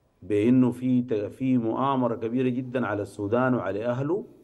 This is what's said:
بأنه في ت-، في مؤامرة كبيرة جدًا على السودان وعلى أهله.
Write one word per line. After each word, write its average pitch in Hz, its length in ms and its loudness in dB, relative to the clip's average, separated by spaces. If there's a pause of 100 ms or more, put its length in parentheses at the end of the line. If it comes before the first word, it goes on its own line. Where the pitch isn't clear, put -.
(220)
بأنه 117 480 4
في 127 320 0
ت-، 123 120 -4
في 120 440 0
مؤامرة 123 560 0
كبيرة 120 340 -2
جدًا 123 380 -2
على 104 160 -2
السودان 120 520 0
وعلى 98 300 -2
أهله. 139 400 -2 (200)